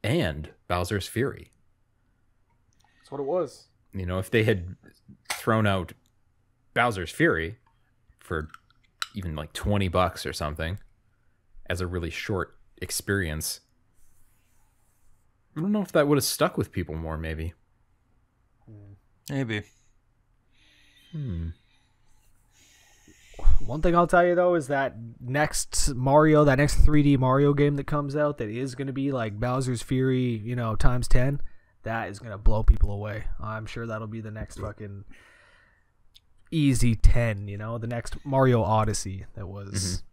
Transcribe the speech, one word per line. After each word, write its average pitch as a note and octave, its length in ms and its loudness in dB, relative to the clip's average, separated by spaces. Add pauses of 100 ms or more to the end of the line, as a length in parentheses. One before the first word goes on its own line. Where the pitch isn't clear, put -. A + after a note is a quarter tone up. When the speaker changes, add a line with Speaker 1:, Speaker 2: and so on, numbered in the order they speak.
Speaker 1:
and G2 480 -4 (180)
Bowser's F2+ 380 -4
Fury. - 460 -8 (1500)
Speaker 2:
That's - 140 -20
what C#3+ 80 -10
it C#3 60 -6
was. E3 420 -4 (260)
Speaker 1:
You F#2 120 -6
know, F#2 120 -2
if F#2+ 120 -6
they A2+ 140 2
had F#2 300 -2 (560)
thrown A2 360 0
out F#2+ 260 -2 (840)
Bowser's A2 360 0
Fury G#2+ 480 -2 (600)
for D#2+ 300 -8 (680)
even, F2 220 -8
like, D2+ 180 -12
twenty G2+ 340 -2
bucks F2+ 380 -2
or - 80 -8
something D#2+ 440 -8 (920)
as F#2 140 -6
a F2+ 40 -6
really F2 240 -8
short - 460 -8 (240)
experience, F2 800 -6 (1900)
I D3+ 60 -10
don't G3 120 -4
know G#3 100 -2
if F3 100 -10
that D3 160 2
would D3 80 4
have - 80 0
stuck - 320 -2
with - 160 -6
people D#2+ 220 -6
more, D#2+ 240 -8
maybe. D#2+ 340 -8 (1120)
Speaker 2:
Hmm. G#2 280 -20 (360)
Speaker 3:
Maybe. A#2 340 -6 (1500)
Speaker 1:
Hmm. G2 380 -8 (2250)
Speaker 2:
One D3+ 160 -2
thing E3+ 140 4
I'll F3 120 6
tell F3 200 6
you, F3 80 4
though, F3+ 200 4
is C#3+ 140 -2
that C3+ 280 -2 (240)
next C#3+ 720 0
Mario, D3+ 500 6
that C3+ 140 4
next - 260 6
three D3+ 180 8
D C#3+ 140 6
Mario C3+ 380 4
game C#3+ 220 2
that C#3 100 -6
comes C#3+ 300 -6
out D3 220 -2
that A2 100 -8
is B2 260 -8
gonna C3+ 180 -10
be, C3+ 200 -4
like, A2 260 -6
Bowser's B2 440 -4
Fury, B2+ 600 -2
you A#2+ 140 -8
know, A2+ 180 -4
times B2 320 4
ten, C3+ 340 6 (440)
that A2+ 240 -8
is G2+ 100 -14
gonna A2 200 -14
blow A2 240 4
people A2 280 4
away. G2+ 340 -8 (160)
I'm A2 260 -10
sure A#2 200 -12
that'll A2 220 -10
be A2 120 -12
the G#2+ 120 -14
next G#2+ 260 -14
fucking G#2 460 -14 (1500)
easy B2+ 460 2
ten, G#2+ 520 4
you G2+ 80 -10
know, A2 220 -10
the A2+ 80 -10
next A#2+ 380 -8
Mario C3 380 2
Odyssey G#2+ 720 -2
that G2+ 120 -14
was G2 560 -8 (100)